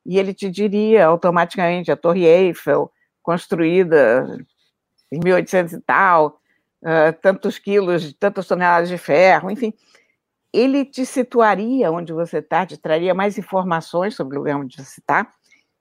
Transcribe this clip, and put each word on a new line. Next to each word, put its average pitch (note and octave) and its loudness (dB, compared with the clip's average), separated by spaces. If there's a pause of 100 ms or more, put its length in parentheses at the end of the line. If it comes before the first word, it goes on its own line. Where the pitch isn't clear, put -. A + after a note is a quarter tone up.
e F#3 -2
ele F#3+ -4
te G3 -8
diria G#3 2
automaticamente: F3 0
"A C#3 0
Torre F3 0
Eiffel, D#3+ 2 (320)
construída E3 2 (760)
em D3+ -8
mil F3+ 2
e - 4
oitocentos F3 -2
e D3+ -14
tal, D#3 2 (420)
ah, D#3+ 2
tantos F#3+ -2
quilos, F3+ -2
tantas G3 -4
toneladas F3 0
de F3+ -6
ferro", E3+ 2
enfim. A3 -6 (800)
Ele C4+ 2
te C4 -8
situaria A#3 0
onde E3+ -8
você E3 -6
tá, E3+ -4
te D3+ -16
traria E3+ -2
mais G3 -4
informações F#3 -6
sobre C#3 -10
o C#3+ -6
lugar C#3+ -4
onde C#3 -12
você - -20
tá. E3+ -2 (500)